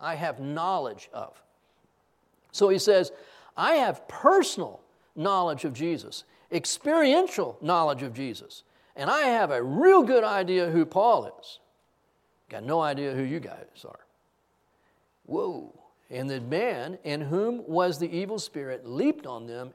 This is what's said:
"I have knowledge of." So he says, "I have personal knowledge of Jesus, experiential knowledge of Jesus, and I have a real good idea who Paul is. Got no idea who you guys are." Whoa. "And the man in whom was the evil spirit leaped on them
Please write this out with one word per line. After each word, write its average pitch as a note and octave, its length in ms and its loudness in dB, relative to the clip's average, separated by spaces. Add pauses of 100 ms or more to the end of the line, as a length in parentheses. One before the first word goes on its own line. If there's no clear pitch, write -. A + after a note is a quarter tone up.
"I D#3 160 -6
have C#3+ 240 -6
knowledge D3 720 -4
of." - 280 -12 (1120)
So G3+ 160 4
he F#3+ 100 4
says, F#3+ 340 4 (440)
"I B3+ 180 2
have B3 340 0
personal A#3 720 2 (340)
knowledge F3 500 0
of C#3+ 80 -4
Jesus, C#3+ 520 -6 (260)
experiential C#4+ 1120 0
knowledge D3+ 420 2
of B2+ 100 -8
Jesus, B2 520 -12 (320)
and C#3+ 140 -4
I D4 120 2
have A3+ 280 2
a B2 120 0
real D4 400 6
good A#3 220 4
idea F#3 460 0
who D#3+ 160 4
Paul F#3 400 4 (140)
is. - 200 -20 (880)
Got G#2 160 -12
no D#3+ 160 0
idea C#3+ 340 -2
who C3 80 -2
you C#3 180 -4
guys - 480 -16
are." - 120 -20 (1300)
Whoa. F3 460 -6 (380)
"And C3 180 -8
the C3+ 120 -6
man D#3+ 640 -4
in D3 160 -4
whom G#3 480 -2
was E3+ 320 0
the E3+ 100 -4
evil G3 300 -4
spirit C3 440 -10
leaped D3 440 -2
on A#2 180 -12
them B2 280 -12